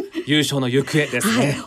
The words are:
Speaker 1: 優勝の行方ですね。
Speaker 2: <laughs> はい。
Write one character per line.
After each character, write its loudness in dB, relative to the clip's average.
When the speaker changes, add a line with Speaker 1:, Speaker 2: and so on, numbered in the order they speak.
Speaker 1:
優 2
勝 0
の 0
行 2
方 -8
で 0
す 0
ね。 0
Speaker 2:
<laughs> -
は 2
い。 0